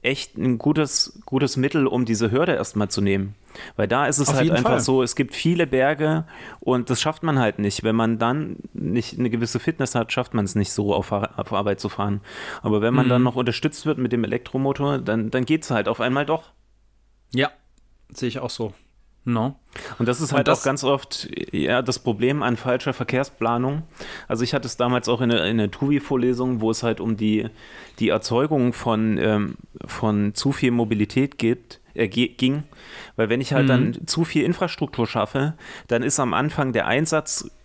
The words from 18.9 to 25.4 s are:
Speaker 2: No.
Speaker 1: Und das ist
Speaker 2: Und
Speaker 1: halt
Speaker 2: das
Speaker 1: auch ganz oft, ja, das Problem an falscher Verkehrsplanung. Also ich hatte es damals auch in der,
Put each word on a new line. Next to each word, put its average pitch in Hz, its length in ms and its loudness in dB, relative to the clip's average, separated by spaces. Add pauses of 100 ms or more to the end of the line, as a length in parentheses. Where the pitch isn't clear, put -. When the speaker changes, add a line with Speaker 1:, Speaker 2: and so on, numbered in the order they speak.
Speaker 2:
No. 120 320 0 (400)
Speaker 1:
Und 117 80 0
das 123 140 0
ist 147 120 -2
Speaker 2:
Und 147 40 2
Speaker 1:
halt 143 120 4
Speaker 2:
das - 120 4
Speaker 1:
auch - 40 -6
ganz 139 200 0
oft, - 460 -2 (200)
ja, 80 300 2
das 120 180 -2
Problem 123 440 0
an 117 160 0
falscher 127 340 -2
Verkehrsplanung. 127 880 -2 (460)
Also 120 160 0
ich 120 80 -2
hatte 135 140 -2
es 117 100 -8
damals 123 320 2
auch 117 140 2
in 120 80 2
der, 95 160 2